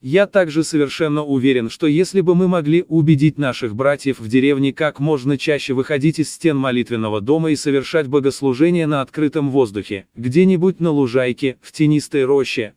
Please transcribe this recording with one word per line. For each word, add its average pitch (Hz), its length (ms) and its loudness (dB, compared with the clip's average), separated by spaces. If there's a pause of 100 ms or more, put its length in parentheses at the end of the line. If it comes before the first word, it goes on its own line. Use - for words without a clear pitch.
Я 170 260 2
также 160 360 0
совершенно 151 600 -2
уверен, 131 440 2
что - 160 -6
если 175 360 0
бы 175 120 2
мы 180 140 2
могли 175 400 0
убедить 151 500 2
наших 123 380 -6
братьев 135 460 -2
в 110 80 -10
деревне 135 420 2
как 147 300 -4
можно 143 360 -2
чаще 139 360 -4
выходить 143 460 -2
из 143 140 -2
стен 156 220 0
молитвенного 120 640 -2
дома 156 320 0
и 143 60 0
совершать 139 500 -2
богослужение 139 800 0
на 147 140 0
открытом 143 480 -2
воздухе, 104 680 -2
где-нибудь 180 640 2
на 170 120 0
лужайке, 127 680 -2
в - 120 -20
тенистой 151 500 0
роще, 127 540 -2